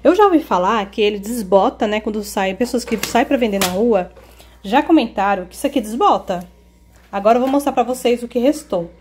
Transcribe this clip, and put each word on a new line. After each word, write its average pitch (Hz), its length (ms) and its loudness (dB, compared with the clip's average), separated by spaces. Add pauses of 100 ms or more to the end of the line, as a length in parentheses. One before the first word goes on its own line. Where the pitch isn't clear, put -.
Eu 330 140 4
já 415 80 4
ouvi 359 160 4
falar 196 500 0
que - 120 -4
ele 208 180 0
desbota, 202 680 0
né, 208 120 -2
quando 214 240 -6
sai, 190 320 -4
pessoas 240 300 -4
que 220 200 -4
saem 240 200 0
pra 285 100 0
vender 220 240 -2
na 190 80 0
rua 190 460 0 (500)
já 226 180 2
comentaram 208 640 0
que - 100 -20
isso - 120 -6
aqui 262 140 -2
desbota. 214 680 -2 (640)
Agora 202 260 2
eu 240 40 2
vou 262 80 0
mostrar 277 240 0
pra 254 100 0
vocês 240 400 -2
o 240 60 -10
que 247 100 -4
restou. 233 500 -2 (120)